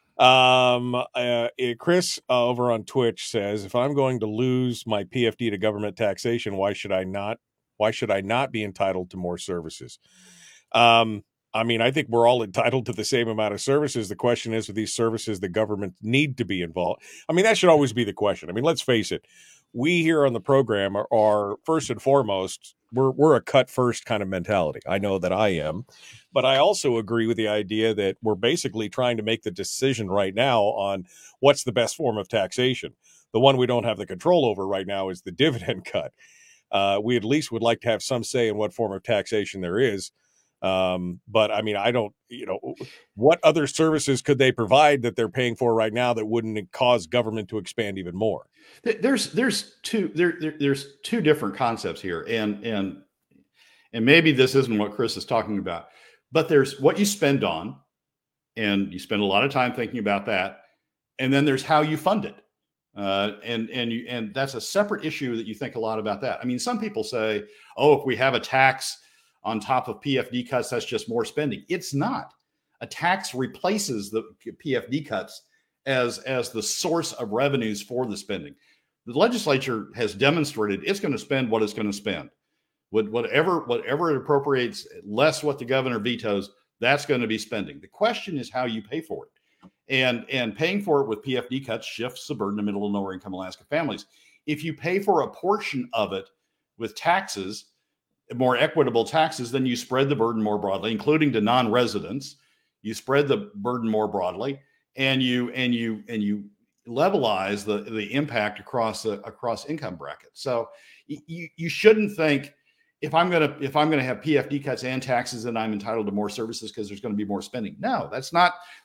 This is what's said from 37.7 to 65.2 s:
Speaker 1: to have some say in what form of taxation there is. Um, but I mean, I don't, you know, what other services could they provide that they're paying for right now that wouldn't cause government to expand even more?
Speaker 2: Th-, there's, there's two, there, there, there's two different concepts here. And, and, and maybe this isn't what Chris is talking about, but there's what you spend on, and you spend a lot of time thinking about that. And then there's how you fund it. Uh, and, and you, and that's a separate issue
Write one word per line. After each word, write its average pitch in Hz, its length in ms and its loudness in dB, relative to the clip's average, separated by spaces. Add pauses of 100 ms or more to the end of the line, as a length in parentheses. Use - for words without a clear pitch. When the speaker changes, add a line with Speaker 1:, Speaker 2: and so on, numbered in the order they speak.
Speaker 1:
to 120 80 -4
have 107 160 0
some 120 180 -2
say 117 240 0
in 104 100 0
what 107 160 -2
form 107 200 -2
of 95 100 -8
taxation 101 580 -2
there 90 200 -2
is. 104 320 -2 (500)
Um, 92 640 0
but 107 240 2
I 107 120 0
mean, 107 140 -2
I 104 140 0
don't, 113 240 -2 (140)
you 120 160 -12
know, 110 300 -6 (400)
what 143 280 4
other 156 240 6
services 156 540 2
could 143 160 2
they 131 160 6
provide 139 500 6
that 117 140 -2
they're 113 140 0
paying 123 260 -2
for 120 180 2
right 110 180 2
now 123 200 2
that 110 140 -2
wouldn't 110 440 -2
cause 123 360 2
government 110 420 -2
to 110 80 -6
expand 101 400 -4
even 87 180 -8
more? 101 320 -2 (380)
Speaker 2:
Th-, 233 160 -2
there's, 247 320 2
there's - 500 -2
two, 202 320 -2
there, 170 240 2
there, 156 220 -4
there's 139 420 0
two 226 200 -2
different 147 340 2
concepts 110 460 -2
here. 87 260 -6
And, 107 340 -2
and, 98 360 -4 (960)
and 113 100 -2
maybe 156 280 8
this 131 220 6
isn't 120 220 4
what 104 160 0
Chris 117 240 -2
is - 80 -10
talking 107 320 0
about, 90 320 -6 (420)
but 160 160 2
there's 139 320 4
what 151 200 4
you 202 80 4
spend 139 360 2
on, 90 340 -4 (800)
and 101 360 0
you 90 60 -10
spend 104 240 -2
a - 20 2
lot 101 200 4
of 135 60 0
time 127 220 0
thinking 120 260 -6
about 101 280 0
that. 98 380 -4 (540)
And 131 140 0
then 139 140 4
there's 135 180 0
how 156 160 4
you 156 160 0
fund 190 300 0
it. - 100 -12 (580)
Uh, 101 480 0
and, 113 280 -4
and 120 200 -4
you, 117 180 -6
and 113 260 -8
that's 135 180 -4
a 123 80 -8
separate 202 460 -2
issue 131 300 -4